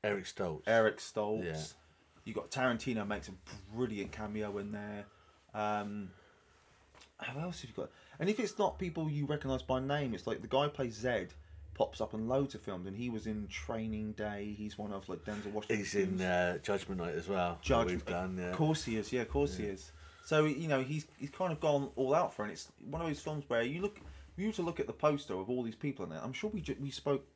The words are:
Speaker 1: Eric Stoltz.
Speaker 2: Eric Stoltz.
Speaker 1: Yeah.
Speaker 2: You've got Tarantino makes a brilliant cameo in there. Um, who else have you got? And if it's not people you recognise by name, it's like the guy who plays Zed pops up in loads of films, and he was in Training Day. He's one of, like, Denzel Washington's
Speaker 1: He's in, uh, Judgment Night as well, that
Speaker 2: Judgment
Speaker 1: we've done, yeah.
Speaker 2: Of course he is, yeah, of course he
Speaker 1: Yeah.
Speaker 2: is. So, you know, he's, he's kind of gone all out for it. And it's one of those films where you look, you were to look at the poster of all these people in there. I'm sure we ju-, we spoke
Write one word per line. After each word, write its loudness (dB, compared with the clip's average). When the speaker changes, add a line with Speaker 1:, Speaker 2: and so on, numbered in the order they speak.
Speaker 1:
Eric 2
Stoltz. -2
Speaker 2:
Eric 8
Stoltz. 0
Speaker 1:
Yeah. -2
Speaker 2:
You've -6
got -4
Tarantino 2
makes -4
a -12
brilliant -2
cameo -4
in -6
there. -8
Um, -2
who -6
else -4
have -12
you -12
got? -4
And 2
if 2
it's 0
not 4
people -2
you 0
recognise 0
by 2
name, 0
it's -4
like 0
the -8
guy 6
who 0
plays -2
Zed 0
pops 0
up -2
in -2
loads 2
of -10
films, -6
and -6
he -2
was -4
in -4
Training -4
Day. -4
He's -6
one -6
of, -6
like, -6
Denzel -4
Washington's 0
Speaker 1:
He's 0
in, 4
uh, 4
Judgment -2
Night -2
as -2
well, 2
that -10
Speaker 2:
Judgment 4
Speaker 1:
we've 0
done, -2
yeah. -2
Speaker 2:
Of -2
course 4
he 0
is, -2
yeah, 2
of -2
course 2
he -4
Speaker 1:
Yeah. -2
Speaker 2:
is. -10
So, 6
you 0
know, 4
he's, -4
he's -6
kind 0
of -2
gone 4
all 4
out 4
for -4
it. -2
And -8
it's -12
one -4
of 0
those -2
films -4
where 4
you 0
look, -2
you 0
were 0
to -2
look 0
at 2
the -6
poster 4
of -2
all 2
these -4
people -2
in -6
there. -4
I'm -4
sure -2
we -2
ju-, -2
we -4
spoke 0